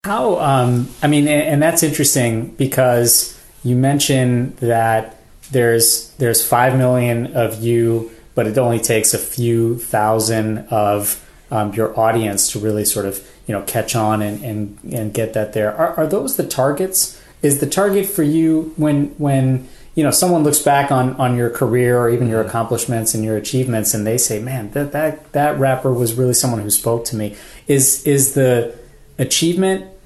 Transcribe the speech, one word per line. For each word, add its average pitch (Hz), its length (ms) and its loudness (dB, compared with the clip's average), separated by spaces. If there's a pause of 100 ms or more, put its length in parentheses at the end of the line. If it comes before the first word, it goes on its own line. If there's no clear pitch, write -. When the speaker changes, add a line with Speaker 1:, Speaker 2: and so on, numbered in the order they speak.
Speaker 1:
How, 220 360 0
um, 123 480 2 (140)
I 151 60 2
mean, 147 200 4
and, 147 140 4
and 147 200 2
that's 165 200 2
interesting 131 720 0
because 123 800 2 (260)
you 123 120 2
mentioned 131 840 2
that 113 580 0 (340)
there's, 117 680 2
there's 117 280 0
five 131 300 4
million 123 600 0
of 110 260 -2
you, 113 480 0 (240)
but 113 120 0
it 107 120 -2
only 117 220 2
takes 110 340 2
a 101 40 -2
few 117 600 -2
thousand 110 800 0 (120)
of, 104 480 0 (320)
um, 104 240 -2
your 110 240 -2
audience 110 540 0
to 110 60 -6
really 104 260 -2
sort 101 200 -2
of, 98 180 -8 (240)
you 107 80 -6
know, 95 80 -4
catch - 320 -4
on 107 280 0
and, 104 200 -6
and, 107 360 -8 (140)
and 107 220 -6
get 110 200 -4
that 107 180 -4
there. 107 240 -2
Are, - 200 -2
are 156 100 0
those 247 300 -2
the - 100 -2
targets? 147 760 -2 (220)
Is 143 180 2
the 147 60 0
target 196 400 0
for - 160 -2
you 160 540 0
when, 147 320 0 (100)
when, 131 500 0 (260)
you 165 80 0
know, 139 80 2
someone 170 340 2
looks 147 160 2
back 139 300 2
on, 127 260 2
on 123 200 0
your 120 140 0
career 123 500 2
or 117 80 2
even 117 200 2
your 110 120 0
Speaker 2:
Mm-hmm. 101 80 -2
Speaker 1:
accomplishments 113 640 -2
and 110 80 -2
your 110 140 -2
achievements, 113 560 -2
and 107 140 -2
they 113 100 0
say, 110 240 -2
"Man, 120 300 -8
that, 143 220 -4
that, 147 400 -4
that 147 260 0
rapper 131 340 0
was 117 220 0
really 127 180 2
someone 117 300 0
who 104 80 -6
spoke 117 360 -2
to 113 100 -6
me." 104 200 -6 (320)
Is, 139 380 0
is 139 260 2
the 123 420 2 (440)
achievement 185 680 0 (220)